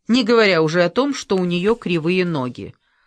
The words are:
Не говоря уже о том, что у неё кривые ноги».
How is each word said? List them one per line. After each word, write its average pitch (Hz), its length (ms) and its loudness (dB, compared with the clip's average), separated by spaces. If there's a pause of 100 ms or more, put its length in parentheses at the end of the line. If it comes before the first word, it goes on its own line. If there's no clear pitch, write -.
Не 240 160 2
говоря 202 380 4
уже 160 200 0
о 170 80 2
том, 269 240 -2
что - 220 -4
у 180 80 0
неё 180 300 0
кривые 180 500 -2
ноги». 127 500 -6 (320)